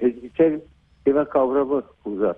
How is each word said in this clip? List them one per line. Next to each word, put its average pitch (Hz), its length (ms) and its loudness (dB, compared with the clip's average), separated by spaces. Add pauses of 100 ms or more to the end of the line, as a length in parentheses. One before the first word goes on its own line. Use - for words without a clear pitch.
sezgisel 127 600 0 (460)
yeme 143 180 2
kavramı 135 580 0 (220)
burada 101 340 -2